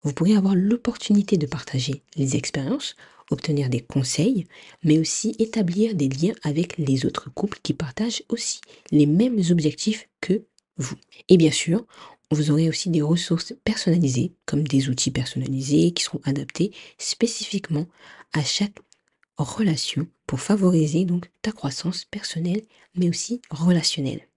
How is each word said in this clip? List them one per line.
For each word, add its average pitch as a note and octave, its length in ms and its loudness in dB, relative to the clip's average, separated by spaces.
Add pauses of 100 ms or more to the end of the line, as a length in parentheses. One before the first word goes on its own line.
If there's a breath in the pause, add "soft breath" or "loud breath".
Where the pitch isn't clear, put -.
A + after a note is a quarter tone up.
Vous D3 100 -4
pourrez F#3+ 220 4
avoir F#3+ 200 4
l'opportunité G#3 800 2
de D3+ 100 0
partager C3+ 560 -6 (120)
les C3+ 200 -2
expériences, C3+ 600 -4 (360 loud breath)
obtenir C#3+ 380 -2
des B2 120 -2
conseils, D#3+ 640 0 (380 loud breath)
mais D#3 160 6
aussi D#3+ 400 -2
établir A3 560 0
des C#3 140 0
liens D#3 240 0 (100)
avec D3+ 340 -2
les C3+ 280 0
autres - 240 -4
couples - 320 -6
qui - 120 -2
partagent G#3+ 560 -4
aussi - 320 -6 (300 loud breath)
les D3+ 140 6
mêmes G#3+ 340 2 (120)
objectifs E3 560 0 (140)
que G3 240 -2 (320)
vous. B2+ 180 -6 (320 loud breath)
Et F#3 100 8
bien D#3+ 140 6
sûr, F#3 340 -2 (460 loud breath)
vous D3+ 200 2
aurez D#3+ 180 4
aussi E3+ 200 -4
des E3 120 2
ressources E3+ 520 -2 (100)
personnalisées, E3+ 720 0 (120)
comme D3 220 -2
des C3+ 220 2
outils B2+ 220 -2
personnalisés C3+ 800 0
qui E3+ 120 -4
seront - 200 -8
adaptés C#3 480 -2 (260 loud breath)
spécifiquement F#3+ 920 -4 (460 loud breath)
à D3+ 100 0
chaque - 360 -4 (580)
relation D#3+ 680 -2 (200)
pour C3 120 -6
favoriser F3+ 680 2
donc F3 260 -2 (100)
ta A3 100 -4
croissance - 540 -6
personnelle, F3+ 580 -4 (320 soft breath)
mais F3 140 2
aussi A#3 400 -4
relationnelle. D3+ 880 0